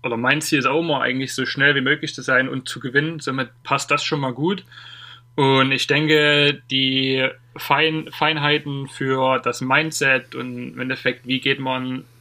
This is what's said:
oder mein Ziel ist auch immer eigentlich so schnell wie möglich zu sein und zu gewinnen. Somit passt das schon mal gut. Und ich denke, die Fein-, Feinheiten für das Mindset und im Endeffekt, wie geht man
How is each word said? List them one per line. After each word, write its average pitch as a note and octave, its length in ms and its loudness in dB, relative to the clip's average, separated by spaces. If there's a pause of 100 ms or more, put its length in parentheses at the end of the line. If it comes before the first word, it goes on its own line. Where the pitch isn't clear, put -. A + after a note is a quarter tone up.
oder A#2+ 140 -2
mein C3 240 2
Ziel D3 200 0
ist B2+ 60 0
auch C#3+ 140 2
immer D3+ 220 0
eigentlich B2+ 320 -2
so C3 100 -2
schnell C#3 300 2
wie C3+ 80 0
möglich D3 320 -2
zu C3 80 -12
sein C3 260 2
und C3 220 -8
zu B2+ 100 -10
gewinnen. D3 400 -2
Somit C3 300 -4 (140)
passt - 260 0
das D3 120 0
schon D#3 180 -2
mal C3 120 -2
gut. E3+ 320 -2 (680)
Und C3+ 380 4
ich C3 140 -2
denke, D3 840 4
die C3 580 0 (260)
Fein-, D#3 560 0
Feinheiten D3 760 0
für C3 520 0
das B2 200 -4
Mindset C3+ 720 2
und B2 380 -8
im B2 80 -10
Endeffekt, B2+ 460 -4
wie B2+ 140 -2
geht C3+ 200 0
man B2+ 440 -4 (160)